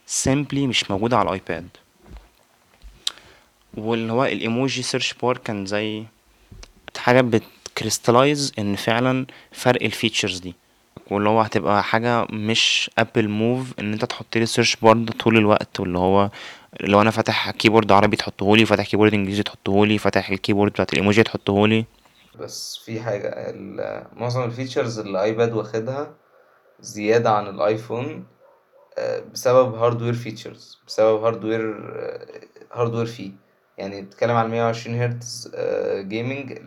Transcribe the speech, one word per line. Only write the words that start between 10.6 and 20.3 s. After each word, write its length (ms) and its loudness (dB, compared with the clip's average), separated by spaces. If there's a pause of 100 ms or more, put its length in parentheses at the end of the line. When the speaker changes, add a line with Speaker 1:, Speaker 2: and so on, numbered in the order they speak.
Speaker 1:
واللي 180 0
هو 120 4
هتبقى 420 2
حاجة 460 0
مش 680 -2
ابل 300 2
موف 520 -2
ان 140 -4
انت 120 -4
تحط 320 -6
لي 80 2
سيرش 300 2
بار 220 8
ده 160 -2
طول 240 4
الوقت، 420 2
واللي 200 -2
هو 300 4 (520)
لو 200 4
انا 100 4
فاتح 400 -2
كيبورد 400 4
عربي 240 6
تحطهولي، 500 4
فاتح 200 2
كيبورد 280 4
انجليزي 300 0
تحطهولي، 540 2
فاتح 320 0
الكيبورد 420 0